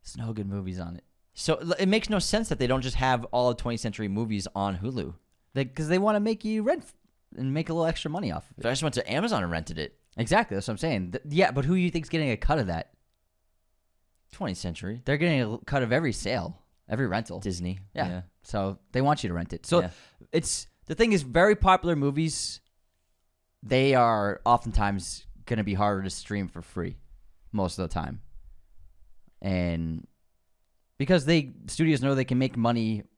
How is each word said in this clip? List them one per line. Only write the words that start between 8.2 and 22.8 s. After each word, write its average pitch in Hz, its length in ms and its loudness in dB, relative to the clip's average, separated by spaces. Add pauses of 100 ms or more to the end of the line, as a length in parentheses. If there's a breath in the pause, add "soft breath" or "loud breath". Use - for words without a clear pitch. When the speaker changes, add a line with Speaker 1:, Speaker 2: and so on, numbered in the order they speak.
Speaker 1:
off 78 180 -10
of - 80 -20
it. - 40 -16
Speaker 2:
So 113 60 0
I 123 40 0
just 135 100 -2
went 156 140 0
to - 160 -4
Amazon 160 300 0
and 85 100 -2
rented 82 260 -6
it. 76 180 -8 (200)
Speaker 1:
Exactly, 117 400 2
that's 98 120 -4
what 110 60 -4
I'm 98 40 -10
saying. 98 340 -2
Th-, - 160 -8
yeah, 165 220 4
but 131 140 -2
who 165 100 2
do 185 60 2
you 180 100 2
think's 160 180 -6
getting 156 220 0
a 110 60 0
cut 156 220 2
of 110 100 0
that? 82 240 -6 (1400)
Speaker 2:
Twentieth 117 260 -6
Century. 95 460 -8
Speaker 1:
They're 139 120 0
getting 151 240 2
a 120 40 2
l-, 110 220 -6
cut 139 160 0
of 117 100 0
every 139 200 2
sale. 90 480 -4 (300)
Every 123 160 0
rental. 98 340 -4
Speaker 2:
Disney. 92 380 -4 (160)
Speaker 1:
Yeah. 127 140 -2
Speaker 2:
Yeah. 90 140 -6 (200)
Speaker 1:
So 98 360 -4 (140)
they 127 80 0
want 143 220 2
you 104 60 -4
to 87 60 -4
rent 85 180 -4
it. - 120 -12
So 175 180 4
Speaker 2:
Yeah. 87 80 -4 (420 loud breath)
Speaker 1:
it's, - 340 -2 (200)
the 160 100 -6
thing 226 160 4
is, 185 100 2
very 170 320 4
popular 185 420 4
movies, 143 640 -2 (1000)